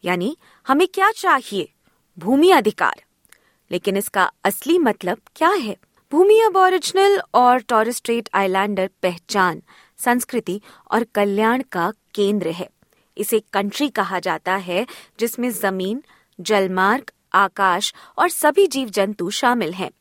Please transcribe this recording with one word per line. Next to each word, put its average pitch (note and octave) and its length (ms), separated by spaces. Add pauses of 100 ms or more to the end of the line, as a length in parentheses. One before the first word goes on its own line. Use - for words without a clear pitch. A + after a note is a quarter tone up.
यानी F3+ 320 (300)
हमें D4+ 200
क्या G4 240
चाहिए? C4 600 (480)
भूमि C4+ 300
अधिकार। G#3+ 540 (680)
लेकिन F#3+ 260
इसका G3 340 (120)
असली C4 340
मतलब A3+ 400 (180)
क्या D#4+ 140
है? C#4+ 280 (340)
भूमि G4 280
aboriginal F#4+ 840 (120)
और B3 260
torres A3+ 360
strait A#3 380
आइलैंडर F#3+ 560 (140)
पहचान, F3+ 580 (360)
संस्कृति A#3+ 640 (300)
और A#3 120
कल्याण A3 680
का F3+ 220 (220)
केंद्र G3+ 320
है। E3+ 220 (480)
इसे G#3+ 260 (100)
country G3+ 360
कहा F#3 300
जाता F3+ 360
है F#3 320 (320)
जिसमें A#3+ 320
जमीन, G3 520 (380)
जलमार्ग, F#3+ 680 (220)
आकाश F#3+ 600 (240)
और F4 120
सभी E4+ 380
जीव C4+ 220
जंतु G3 400
शामिल A3 440
हैं। F#3 280